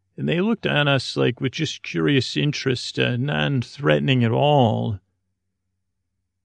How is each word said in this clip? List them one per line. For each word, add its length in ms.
And 120
they 120
looked 260
on 200
us, 300
like, 240
with 120
just 300
curious 540
interest, 640
uh, 160
non-threatening 1080
at 80
all. 720